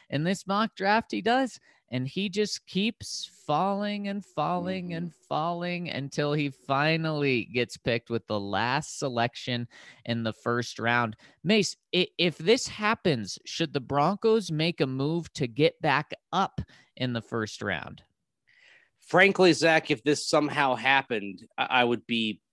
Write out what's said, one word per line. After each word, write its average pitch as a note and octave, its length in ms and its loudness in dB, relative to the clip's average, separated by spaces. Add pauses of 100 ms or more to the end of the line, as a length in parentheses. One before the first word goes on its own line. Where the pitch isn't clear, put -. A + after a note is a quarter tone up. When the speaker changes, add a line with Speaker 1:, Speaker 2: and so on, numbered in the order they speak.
(100)
Speaker 1:
in C#3 120 -2
this F#3 240 -2
mock G#3 300 -2
draft, G#3 360 0
he G#3 100 -4
does. B3 360 0 (320)
And B2+ 180 -4
he G3 220 -4
just G3+ 360 -4
keeps - 640 -4 (160)
falling G3+ 600 -2
and G3 160 -6
falling F3+ 640 -4
Speaker 2:
Mm-hmm. E3+ 100 -6
Speaker 1:
and E3 180 -6 (140)
falling F3 640 -4
until C#3+ 420 -2
he D3 160 0
finally D3 960 0
gets A#2+ 320 -2
picked - 340 -2
with A#2 160 -2
the G#2+ 140 -2
last A2 580 -2
selection A#2+ 720 -2 (380)
in A#2 160 -2
the A2 100 -2
first A#2 460 -4
round. A#2 360 2 (300)
Mace, G3 320 2 (180)
i-, F3+ 220 2
if E3+ 220 0
this G#3+ 280 2
happens, F3+ 800 -2
should - 280 -4
the C#3+ 80 -2
Broncos F3+ 720 2
make D#3+ 300 -2
a D3+ 60 4
move C#3+ 480 -2
to C#3+ 120 -2
get C3+ 360 2
back D3 300 2 (200)
up F#3 280 -2 (360)
in B2+ 160 -4
the A#2 100 -4
first A2 380 -6
round? F#2+ 420 -6 (1040)
Speaker 2:
Frankly, F#3 460 6
Zach, D#3+ 380 2
if C#3 120 0
this D3 240 0
somehow C#3+ 480 2
happened, A2+ 680 0 (160)
I, B2+ 60 -2
I B2 200 2
would A#2+ 220 0
be A2 340 -2 (120)